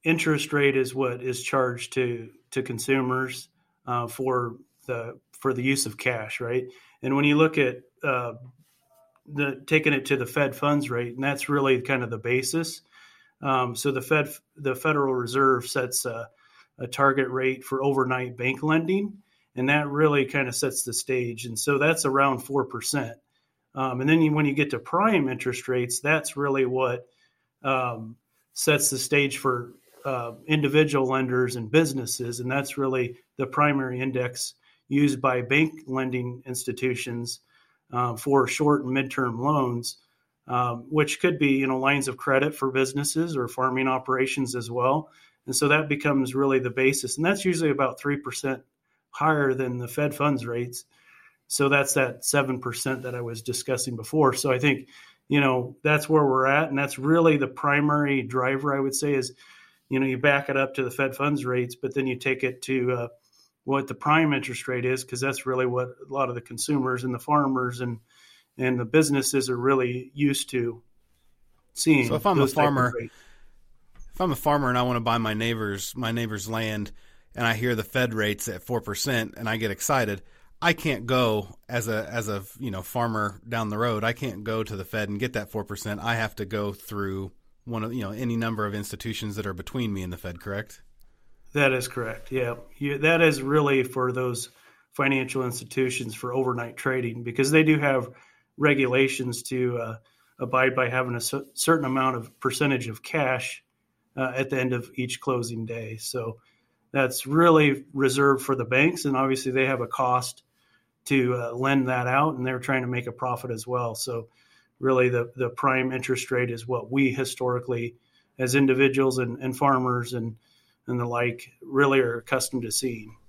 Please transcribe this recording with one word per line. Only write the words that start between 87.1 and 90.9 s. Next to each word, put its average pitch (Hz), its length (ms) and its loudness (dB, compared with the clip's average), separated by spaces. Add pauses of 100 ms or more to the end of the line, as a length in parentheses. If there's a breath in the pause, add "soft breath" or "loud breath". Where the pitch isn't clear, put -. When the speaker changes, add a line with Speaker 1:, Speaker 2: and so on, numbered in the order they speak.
Speaker 2:
one 113 180 -6
of, 117 100 -6
you 127 80 -4
know, 98 100 -6
any 117 240 -4
number 113 300 -2
of 101 80 -4
institutions 104 600 -8
that 104 100 -6
are 98 80 -4
between 110 400 -6
me 95 80 -4
and 90 100 -8
the 87 60 -10
Fed, 87 220 -12
correct? 101 420 -8 (720)